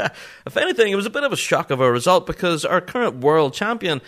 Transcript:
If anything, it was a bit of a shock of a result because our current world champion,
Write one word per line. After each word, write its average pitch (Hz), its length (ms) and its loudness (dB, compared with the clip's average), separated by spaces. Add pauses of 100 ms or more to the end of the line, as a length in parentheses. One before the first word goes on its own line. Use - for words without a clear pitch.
(460)
If - 100 -6
anything, 233 360 0
it 196 40 0
was 202 80 -2
a 226 60 -4
bit 285 140 -4
of 262 80 0
a 160 40 -4
shock - 340 -2
of 131 100 0
a 127 120 4
result 170 340 2
because 170 380 -2
our 175 160 2
current 196 360 -4
world 143 360 4
champion, 196 560 -4